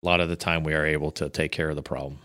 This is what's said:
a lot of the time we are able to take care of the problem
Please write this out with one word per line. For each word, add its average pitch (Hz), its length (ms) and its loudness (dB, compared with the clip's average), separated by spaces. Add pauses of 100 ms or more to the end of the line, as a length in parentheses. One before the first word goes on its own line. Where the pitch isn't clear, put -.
a 85 40 -2
lot 87 140 6
of 85 100 2
the 87 40 0
time 82 300 0
we 78 80 0
are 78 140 2
able 76 260 2
to 73 160 -4
take 78 240 -2
care 80 160 0
of 76 80 -2
the 73 60 -6
problem 69 420 -8